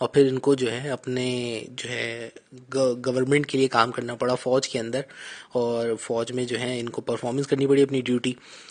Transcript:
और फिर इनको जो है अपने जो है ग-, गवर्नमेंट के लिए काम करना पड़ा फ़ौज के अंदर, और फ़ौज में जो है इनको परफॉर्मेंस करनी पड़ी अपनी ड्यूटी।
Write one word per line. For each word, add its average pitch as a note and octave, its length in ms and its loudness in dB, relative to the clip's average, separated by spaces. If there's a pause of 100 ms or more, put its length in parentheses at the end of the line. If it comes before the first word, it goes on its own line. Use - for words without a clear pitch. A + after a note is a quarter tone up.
और A#2+ 140 -2
फिर C#3+ 120 8
इनको C3 280 2
जो B2+ 140 0
है B2+ 220 -4
अपने B2 800 -4
जो B2+ 180 -10
है A#2 440 -8 (220)
ग-, B2+ 440 0
गवर्नमेंट C3 480 2
के C#3 120 0
लिए C3 100 4
काम A#2+ 220 4
करना A#2+ 240 -6
पड़ा B2 200 0
फ़ौज B2+ 320 0
के - 120 -6
अंदर, A#2+ 260 -4 (500)
और A#2 420 0
फ़ौज A#2 360 -4
में B2+ 140 -2
जो A#2+ 100 -4
है B2 220 -4
इनको A#2+ 240 -6
परफॉर्मेंस A#2+ 440 -4
करनी C#3 200 2
पड़ी C#3 160 6
अपनी C3+ 200 2
ड्यूटी। B2 340 0 (340)